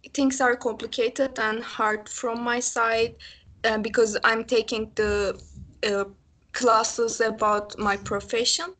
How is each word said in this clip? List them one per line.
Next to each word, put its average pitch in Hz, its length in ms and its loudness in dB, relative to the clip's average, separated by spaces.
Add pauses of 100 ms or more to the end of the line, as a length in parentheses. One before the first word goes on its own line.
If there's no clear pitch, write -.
(140)
things 269 280 2
are 247 160 4
complicated 247 840 -2
and 220 240 -2
hard 214 460 -2
from 233 340 -6
my 240 160 0
side, 233 560 0 (500)
uh, 220 140 2
because 214 460 2
I'm 226 200 2
taking 220 520 0
the, 208 440 0 (480)
uh, 202 160 0 (480)
classes 226 680 2
about 214 580 0
my 202 180 0
profession 226 840 -2